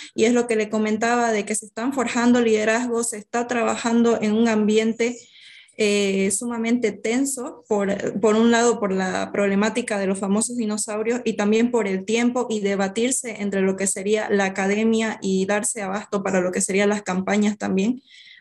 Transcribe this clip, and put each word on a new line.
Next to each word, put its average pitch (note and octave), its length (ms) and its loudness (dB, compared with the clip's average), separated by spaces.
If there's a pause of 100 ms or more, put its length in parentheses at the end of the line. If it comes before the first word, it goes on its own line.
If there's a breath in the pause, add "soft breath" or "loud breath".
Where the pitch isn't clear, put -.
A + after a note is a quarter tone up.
(160 loud breath)
Y - 80 2
es A#3 80 4
lo A#3+ 160 2
que A3+ 80 0
le G#3+ 140 -2
comentaba A3+ 600 0
de G#3 140 0
que G#3+ 100 -6
se G#3+ 120 -6
están A#3+ 260 -6
forjando A#3+ 480 2
liderazgos, A3+ 720 0
se G#3+ 80 -10
está A#3+ 280 -4
trabajando A#3 760 2
en G#3 120 0
un A3+ 160 4
ambiente, A3 680 2 (600 soft breath)
eh, G3 520 2
sumamente A#3 600 -2
tenso, B3+ 760 -4
por, G3+ 540 -2
por G#3+ 160 4
un A3+ 140 6
lado A#3 280 4
por G3 140 -2
la F#3+ 400 -2
problemática G3+ 680 0
de G3 80 -2
los F#3+ 120 -2
famosos G#3 400 -2
dinosaurios A3 680 -4
y A3+ 80 0
también A3 380 2
por A3+ 180 0
el F#3+ 160 -4
tiempo A#3+ 460 0
y G#3+ 100 -2
debatirse G3+ 800 -2
entre G3 220 -2
lo F#3+ 120 2
que F#3+ 120 -2
sería G#3 420 -2
la G3+ 160 2
academia G#3 800 0
y F#3+ 240 0
darse G#3 340 -2
abasto G3 420 -4
para F#3+ 200 0
lo F3+ 100 -2
que F#3+ 80 -2
serían G3+ 300 2
las G#3 120 0
campañas G3 540 0
también, G3+ 460 -2 (380 soft breath)